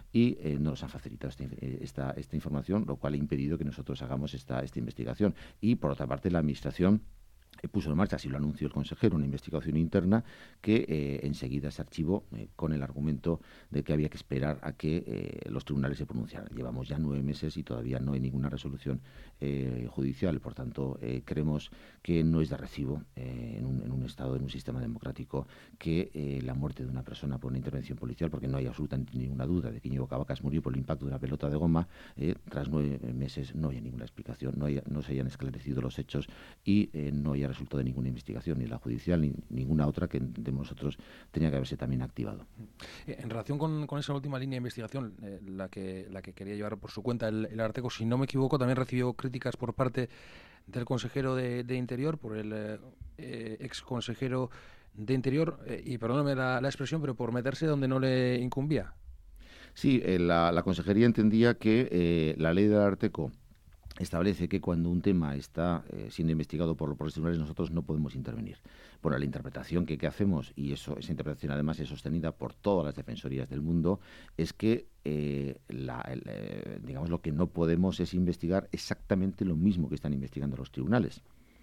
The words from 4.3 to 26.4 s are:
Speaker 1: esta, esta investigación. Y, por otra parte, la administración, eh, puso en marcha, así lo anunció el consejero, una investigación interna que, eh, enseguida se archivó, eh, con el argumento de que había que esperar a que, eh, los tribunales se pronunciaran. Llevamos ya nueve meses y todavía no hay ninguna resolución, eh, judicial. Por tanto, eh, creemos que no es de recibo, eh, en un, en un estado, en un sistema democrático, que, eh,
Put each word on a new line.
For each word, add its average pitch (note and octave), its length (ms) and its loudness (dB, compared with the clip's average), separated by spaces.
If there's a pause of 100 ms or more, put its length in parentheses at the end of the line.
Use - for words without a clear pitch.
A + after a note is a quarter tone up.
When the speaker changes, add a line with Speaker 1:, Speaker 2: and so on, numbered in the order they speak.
Speaker 1:
esta, B1+ 260 -4
esta - 200 -4
investigación. B1 540 0 (280)
Y, A2+ 140 4
por D2 160 2
otra C#2 140 -2
parte, C2+ 240 0
la F2 100 4
administración, D#2+ 640 4 (640)
eh, - 40 -4
puso D#2 220 0
en D2 80 2
marcha, F2+ 200 2
así C#2+ 120 -6
lo C2+ 80 -2
anunció D2 300 0
el - 60 -4
consejero, E2+ 420 2
una D2 100 4
investigación D2 520 -2
interna F#2 460 6 (380)
que, G#2+ 260 4
eh, C#2+ 360 0
enseguida C#2 480 -2
se D2+ 100 -6
archivó, E2 440 0 (100)
eh, G#1 200 -10
con D#2 160 0
el C#2+ 120 0
argumento C#2+ 580 0 (300)
de C#2+ 120 0
que D#2+ 100 0
había D2+ 160 2
que - 80 -12
esperar C#2+ 440 -2
a - 120 -6
que, D#2 340 -2
eh, G1+ 420 -6
los B1+ 160 -4
tribunales C#2 320 0
se - 80 -4
pronunciaran. - 500 -6
Llevamos B1 320 -6
ya C#2+ 120 -4
nueve C#2+ 240 0
meses D2+ 340 -2
y D#2+ 60 -4
todavía A#1+ 360 -4
no C2+ 140 0
hay C2+ 60 0
ninguna C2 300 0
resolución, C2+ 520 -4 (380)
eh, C2 500 -2
judicial. C2+ 500 0
Por A#1+ 140 -10
tanto, C2+ 480 -4
eh, B1 240 -4
creemos D2+ 460 0 (320)
que E2 200 4
no D#2+ 180 6
es D#2 80 2
de - 80 -4
recibo, C#2+ 440 -4 (140)
eh, B1 420 -8
en - 80 -4
un, C2 160 -2
en B1 100 -6
un C2 120 -2
estado, C2 320 -4
en C2 80 -2
un C2 80 -4
sistema - 280 -6
democrático, C2+ 680 -6 (320)
que, E2 340 0
eh, C#2 300 -2